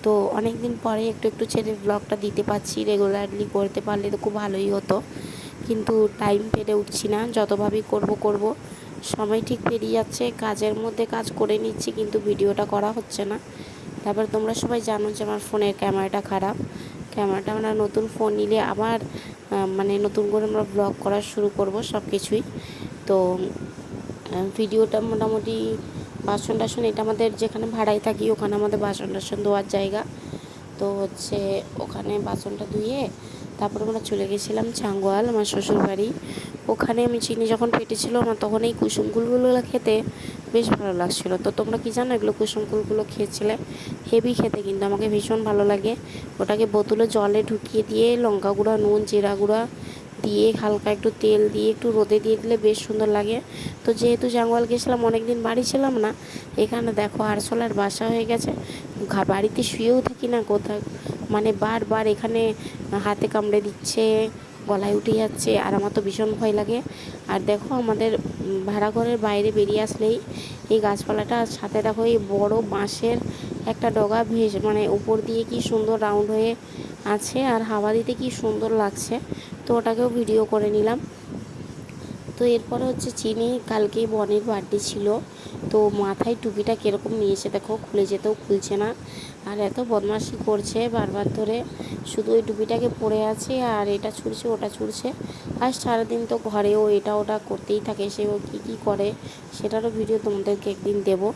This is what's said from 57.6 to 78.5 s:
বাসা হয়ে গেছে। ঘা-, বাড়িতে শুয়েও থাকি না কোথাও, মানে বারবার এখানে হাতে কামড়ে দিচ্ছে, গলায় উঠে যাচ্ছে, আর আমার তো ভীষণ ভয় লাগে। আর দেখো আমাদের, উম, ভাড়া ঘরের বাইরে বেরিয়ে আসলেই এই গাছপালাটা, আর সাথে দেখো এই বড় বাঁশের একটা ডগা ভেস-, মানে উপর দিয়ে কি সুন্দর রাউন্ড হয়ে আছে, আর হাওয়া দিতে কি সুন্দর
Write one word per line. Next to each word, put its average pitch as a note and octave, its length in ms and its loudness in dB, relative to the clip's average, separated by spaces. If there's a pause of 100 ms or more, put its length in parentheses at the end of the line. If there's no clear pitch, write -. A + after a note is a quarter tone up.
বাসা G3+ 380 0
হয়ে A3+ 200 2
গেছে। A#3 200 0 (640)
ঘা-, G3 200 4
বাড়িতে G#3 280 2 (100)
শুয়েও A#3+ 360 6
থাকি B3+ 260 -2
না A#3 60 4 (120)
কোথাও, G#3 280 0 (540)
মানে G#3+ 160 4 (160)
বারবার A3 480 2
এখানে A3+ 280 0 (640)
হাতে G#3 280 2
কামড়ে G#3 280 6
দিচ্ছে, G#3 440 0 (640)
গলায় G3+ 320 2
উঠে G#3+ 220 2
যাচ্ছে, G#3+ 300 0 (140)
আর G3 140 0
আমার G3+ 160 0
তো A3 120 2
ভীষণ G#3+ 220 0 (100)
ভয় G#3+ 200 4
লাগে। A3 200 0 (480)
আর F#3+ 120 0 (100)
দেখো G#3 200 0 (120)
আমাদের, A3 340 2
উম, - 440 -2 (100)
ভাড়া G#3 260 2
ঘরের A#3 220 2
বাইরে G#3 400 2
বেরিয়ে G#3 300 4
আসলেই A3 300 2 (560)
এই A3 120 6
গাছপালাটা, G#3+ 560 0
আর A3+ 160 0
সাথে G#3 300 -2
দেখো A3 160 0 (100)
এই A#3 40 6 (160)
বড় G3+ 200 4 (200)
বাঁশের G#3 440 0 (540)
একটা A#3+ 160 0 (100)
ডগা G#3+ 320 4
ভেস-, G#3+ 380 2
মানে G#3+ 140 4 (160)
উপর A3 180 2 (120)
দিয়ে A3+ 220 0
কি A#3+ 80 -4 (120)
সুন্দর A3 280 2 (100)
রাউন্ড G#3 280 2
হয়ে A3 160 4 (640)
আছে, G#3 220 -2 (160)
আর A3+ 160 2
হাওয়া G#3 240 2
দিতে A3+ 260 2
কি B3+ 80 -2 (140)
সুন্দর A3 280 0 (120)